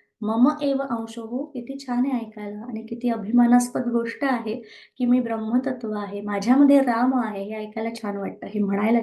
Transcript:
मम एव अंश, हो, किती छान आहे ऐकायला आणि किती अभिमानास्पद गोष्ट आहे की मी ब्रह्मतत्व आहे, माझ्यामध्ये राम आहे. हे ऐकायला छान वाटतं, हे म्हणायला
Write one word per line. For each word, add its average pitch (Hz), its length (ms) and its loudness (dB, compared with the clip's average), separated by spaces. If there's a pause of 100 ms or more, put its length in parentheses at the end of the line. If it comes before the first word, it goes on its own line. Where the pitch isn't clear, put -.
(220)
मम 226 280 4 (120)
एव 277 160 0
अंश, 240 420 -6
हो, 240 260 -6
किती 277 340 -10
छान 247 260 -2
आहे 247 200 -2
ऐकायला 208 340 -10
आणि 220 220 -8
किती 247 280 -4
अभिमानास्पद 240 760 4
गोष्ट 233 340 -2
आहे 233 400 -2 (360)
की 254 80 -2
मी 247 140 4
ब्रह्मतत्व 226 720 -2
आहे, 202 300 -6
माझ्यामध्ये 247 580 6
राम 262 360 2
आहे. 208 280 -2
हे 214 120 -8
ऐकायला 214 400 -6
छान 202 220 -6
वाटतं, 196 300 -8
हे 208 120 -4
म्हणायला 208 440 2